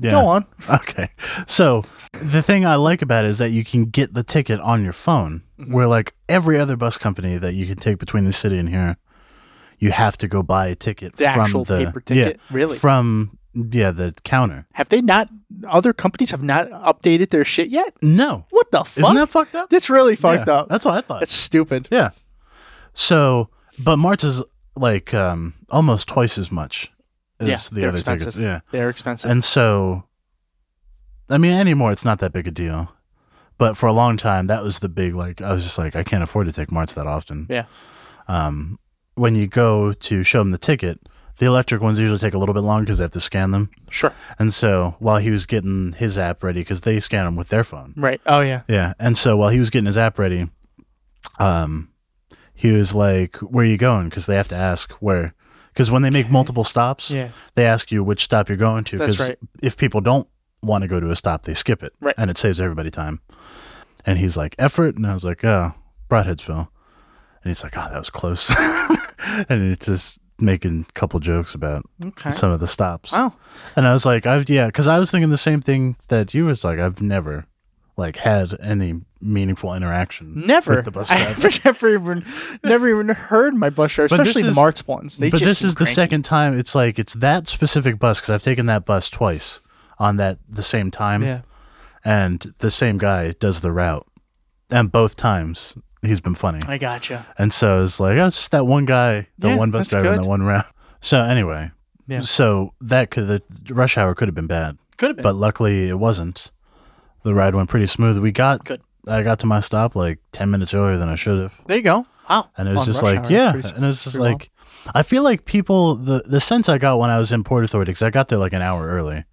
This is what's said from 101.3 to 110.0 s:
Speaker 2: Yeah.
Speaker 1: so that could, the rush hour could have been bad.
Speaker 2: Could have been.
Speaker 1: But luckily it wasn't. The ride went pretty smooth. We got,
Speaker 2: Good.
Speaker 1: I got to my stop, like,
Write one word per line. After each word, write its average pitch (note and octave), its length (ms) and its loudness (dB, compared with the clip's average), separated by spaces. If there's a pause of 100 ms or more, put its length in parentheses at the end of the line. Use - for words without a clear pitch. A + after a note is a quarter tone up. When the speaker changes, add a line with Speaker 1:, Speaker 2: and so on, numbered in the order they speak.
Speaker 2:
Yeah. C3 140 -6
Speaker 1:
so G#2 600 2
that B2+ 280 0
could, A2 200 -4
the G2+ 120 0 (320)
rush B2+ 240 2
hour F#2+ 160 2
could A2 140 -2
have E2+ 80 -4
been D#2+ 120 -6
bad. D#2+ 300 -4 (200)
Speaker 2:
Could B3 140 0
have C4 40 -6
been. - 80 -12
Speaker 1:
But G2 140 2
luckily G2+ 500 0
it F#2 100 -2
wasn't. F#2+ 540 -4 (720)
The G#2+ 100 0
ride G2 220 4
went F#2+ 140 0
pretty A2 160 2
smooth. A2+ 320 2
We G#2 160 0
got, C3+ 320 0
Speaker 2:
Good. B2+ 160 -10 (260)
Speaker 1:
I A2 160 0
got - 160 0
to - 80 -4
my G#2 140 2
stop, A2 340 -2
like, E2+ 240 -2 (140)